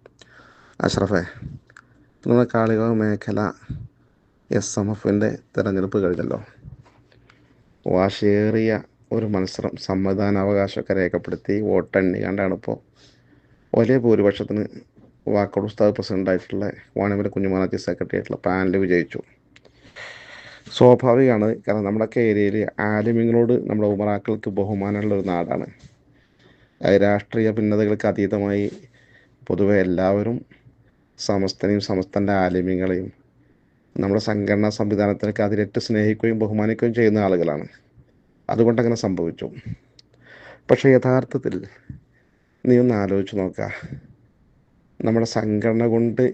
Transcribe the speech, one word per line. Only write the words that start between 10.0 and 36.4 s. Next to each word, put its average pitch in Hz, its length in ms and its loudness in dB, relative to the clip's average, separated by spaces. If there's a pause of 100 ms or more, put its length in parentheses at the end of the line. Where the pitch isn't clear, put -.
രേഖപ്പെടുത്തി 90 580 -2 (140)
വോട്ടെണ്ണി 92 560 2
കണ്ടാണിപ്പോൾ 98 520 -2 (960)
വലിയ 117 300 4
ഭൂരിപക്ഷത്തിന് 104 600 2 (720)
വാക്കോട് 101 340 0
ഉസ്താദ് 104 280 2
പ്രസിഡൻ്റായിട്ടുള്ള 95 720 -2 (300)
വാണിമല 101 340 -2
കുഞ്ഞുമാനാജി 95 520 -2
സെക്രട്ടറി 90 340 -4
ആയിട്ടുള്ള 98 260 -6
പാനൽ 92 380 0
വിജയിച്ചു. 90 380 0 (1600)
സ്വാഭാവികമാണ്, 123 720 6 (160)
കാരണം 107 240 0
നമ്മുടെയൊക്കെ 110 400 0
ഏരിയയിൽ 101 280 2 (340)
ആലിമ്യങ്ങളോട് 117 640 2 (160)
നമ്മുടെ 104 260 0
ഉമറാക്കൾക്ക് 104 640 -4
ബഹുമാനമുള്ള 104 560 -2
ഒരു 95 180 -2
നാടാണ്. - 340 -4 (1120)
അത് 98 200 4
രാഷ്ട്രീയ 104 500 0
ഭിന്നതകൾക്ക് 107 560 0
അതീതമായി 101 560 0 (840)
പൊതുവെ 98 360 2
എല്ലാവരും 98 540 0 (840)
സമസ്തനെയും 101 640 -2
സമസ്തൻ്റെ 98 540 -2
ആലിമ്യങ്ങളെയും 92 720 0 (880)
നമ്മുടെ 101 300 0
സംഘടനാ 104 440 0 (100)
സംവിധാനത്തിനൊക്കെ 104 680 0
അതിലേറ്റവും 104 400 -2
സ്നേഹിക്കുകയും 110 560 0